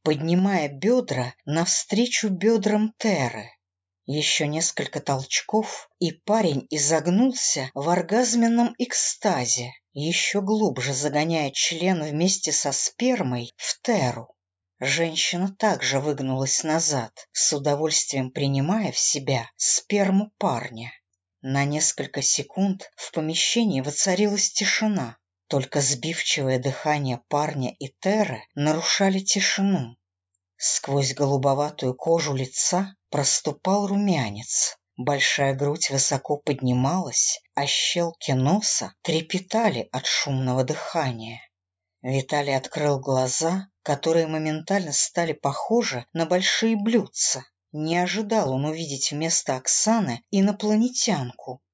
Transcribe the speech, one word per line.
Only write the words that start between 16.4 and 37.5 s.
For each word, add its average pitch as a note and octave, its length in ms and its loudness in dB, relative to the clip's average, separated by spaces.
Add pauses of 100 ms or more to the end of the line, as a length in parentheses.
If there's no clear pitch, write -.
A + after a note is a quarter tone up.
назад, D#3 680 -2
с - 220 0
удовольствием C#3+ 800 0
принимая C#3+ 600 0
в - 80 -4
себя C3 560 0
сперму G3+ 840 2
парня. A#2+ 540 -4 (520)
На C#3 220 0
несколько C#3+ 580 -2
секунд - 720 -2
в - 160 -14
помещении E3 680 0
воцарилась G3 680 0
тишина. F#3+ 680 -2 (280)
Только C#3 360 -2
сбивчивое C3+ 760 0
дыхание C3+ 680 -2
парня C#3+ 500 -2
и C#3 120 -10 (100)
Теры F#3+ 420 0 (140)
нарушали E3 640 2
тишину. F#3+ 760 0 (600)
Сквозь C#3 580 -2
голубоватую C#3 800 0
кожу D#3+ 400 0
лица F3+ 600 -2 (160)
проступал F#3 760 0
румянец. E3 920 0 (180)
Большая C#3 560 2
грудь C#3+ 380 0
высоко C#3 460 0
поднималась, C3 1040 0 (140)